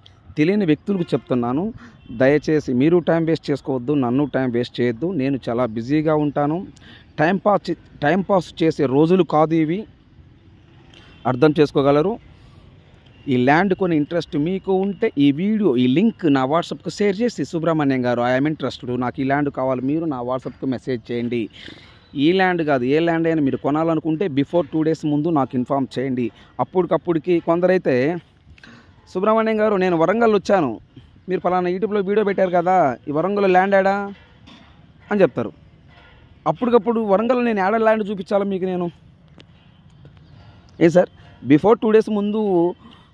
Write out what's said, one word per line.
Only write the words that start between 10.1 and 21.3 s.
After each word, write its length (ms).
అర్థం 320
చేసుకోగలరు. 600
ఈ 100
ల్యాండ్ 360
కొని 220
ఇంట్రెస్ట్ 420
మీకు 360
ఉంటే 440
ఈ 140
వీడియో, 460
ఈ 100
లింక్ 460
నా 120
WhatsApp-కి 440
షేర్ 320
చేసి, 240
"సుబ్రహ్మణ్యం 600
గారు, 160
I 220
am 80
interested, 480
నాకు 220
ఈ 20
ల్యాండ్ 260
కావాలి," 320
మీరు 240
నా 160
WhatsApp-కి 440
మెసేజ్ 460
చేయండి. 380